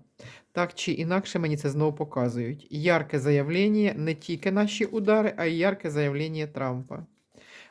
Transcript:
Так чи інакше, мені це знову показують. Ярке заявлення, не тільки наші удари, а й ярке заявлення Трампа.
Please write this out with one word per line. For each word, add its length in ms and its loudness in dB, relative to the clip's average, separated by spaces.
Так 200 0
чи 180 -4
інакше, 460 -2
мені 180 2
це 140 -2
знову 220 2
показують. 800 -4
Ярке 480 0
заявлення, 760 2
не 180 -2
тільки 380 -4
наші 320 2
удари, 520 2
а 80 -2
й 140 0
ярке 320 0
заявлення 560 -2
Трампа. 600 -6